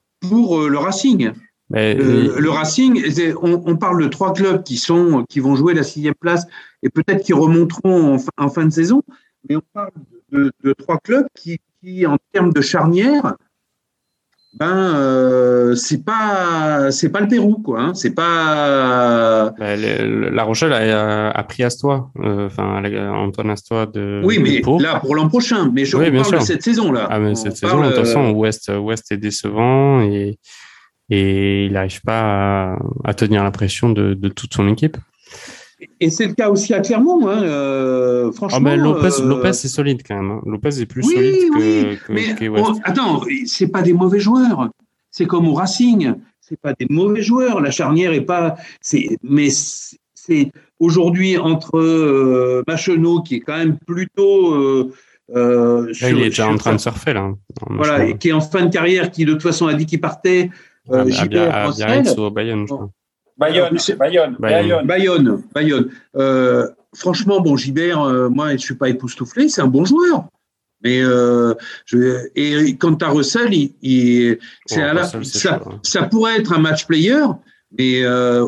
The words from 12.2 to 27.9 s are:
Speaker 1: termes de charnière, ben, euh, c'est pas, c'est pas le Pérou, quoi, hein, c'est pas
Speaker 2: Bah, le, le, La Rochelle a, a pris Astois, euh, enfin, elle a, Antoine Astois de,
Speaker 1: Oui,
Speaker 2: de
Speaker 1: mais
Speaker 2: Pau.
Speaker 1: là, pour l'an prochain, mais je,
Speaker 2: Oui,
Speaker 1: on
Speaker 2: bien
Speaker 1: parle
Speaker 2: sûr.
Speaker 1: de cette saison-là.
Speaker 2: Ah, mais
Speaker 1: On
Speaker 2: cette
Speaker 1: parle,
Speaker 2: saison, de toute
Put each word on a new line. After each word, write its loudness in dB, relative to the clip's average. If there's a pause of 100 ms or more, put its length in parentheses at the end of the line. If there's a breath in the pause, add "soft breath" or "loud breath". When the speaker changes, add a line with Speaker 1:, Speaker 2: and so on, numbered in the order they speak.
Speaker 1:
termes 2
de 0
charnière, 0 (1160)
ben, 0
euh, 4
c'est -4
pas, 0
c'est 0
pas -2
le 0
Pérou, 4
quoi, -4
hein, -2
c'est -4
pas 2
Speaker 2:
Bah, -4
le, -2
le, -2
La -2
Rochelle 0
a, 0
a -4
pris -6
Astois, -4 (120)
euh, -2
enfin, -6
elle -4
a, -6
Antoine -4
Astois -4
de, -6
Speaker 1:
Oui, 2
Speaker 2:
de 2
Speaker 1:
mais 2
Speaker 2:
Pau. 0
Speaker 1:
là, 0
pour -2
l'an 0
prochain, 0
mais 0
je, -2
Speaker 2:
Oui, 4
Speaker 1:
on 0
Speaker 2:
bien 4
Speaker 1:
parle 2
Speaker 2:
sûr. 4
Speaker 1:
de 0
cette -2
saison-là. 0
Speaker 2:
Ah, -2
mais 0
Speaker 1:
On 0
Speaker 2:
cette -6
Speaker 1:
parle, -2
Speaker 2:
saison, 4
de 4
toute 2